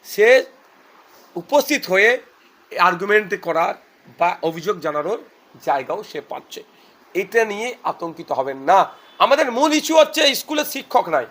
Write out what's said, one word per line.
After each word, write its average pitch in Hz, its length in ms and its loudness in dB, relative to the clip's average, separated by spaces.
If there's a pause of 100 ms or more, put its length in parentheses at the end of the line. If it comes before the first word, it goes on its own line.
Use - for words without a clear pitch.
সে 240 400 4 (920)
উপস্থিত 269 500 0
হয়ে 208 360 2 (580)
আর্গুমেন্ট 185 640 2
করার 160 320 -2 (460)
বা 175 220 0
অভিযোগ 170 380 -4
জানানোর 151 440 -4 (420)
জায়গাও 147 380 -2
সে 151 180 -12
পাচ্ছে। - 420 -16 (500)
এটা 202 320 0
নিয়ে 214 380 -8
আতঙ্কিত 165 480 -8
হবেন 135 260 -4
না। 165 320 4 (280)
আমাদের 262 340 2
মূল 294 220 2
ইস্যু 302 240 0
হচ্ছে 302 380 4
স্কুলে - 300 -4
শিক্ষক 233 440 -2
নাই 139 220 0